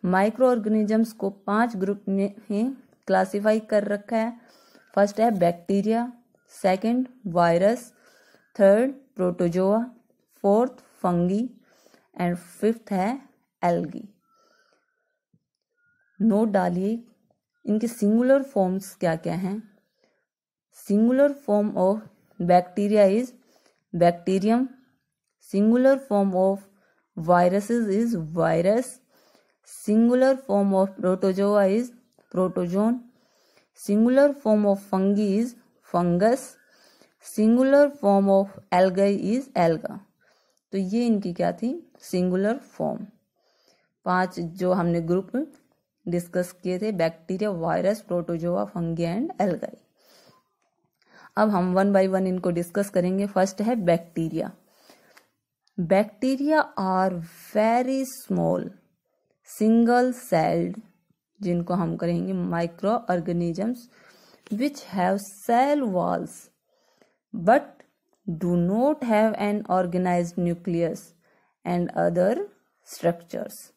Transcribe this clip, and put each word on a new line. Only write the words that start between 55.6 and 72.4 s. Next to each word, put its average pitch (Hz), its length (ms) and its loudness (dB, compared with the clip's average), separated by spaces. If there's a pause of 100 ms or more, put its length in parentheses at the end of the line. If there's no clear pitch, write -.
Bacteria 262 840 0 (160)
are 190 320 0 (420)
very 247 520 0
small, 175 580 -2 (840)
single 233 640 2
celled, 170 640 -2 (600)
जिनको 175 320 -4
हम 170 240 -4
करेंगे 175 360 -4
microorganisms, 180 1400 -4 (760)
which 277 280 -6 (140)
have 190 240 0
cell 262 640 0 (100)
walls, 175 380 -4 (1000)
but 220 340 2 (600)
do 175 300 -2
not 233 460 0
have 220 340 0 (100)
an 208 160 -4 (140)
organized 180 600 -2
nucleus 170 760 -4 (520)
and 175 240 -2 (160)
other 196 420 0 (400)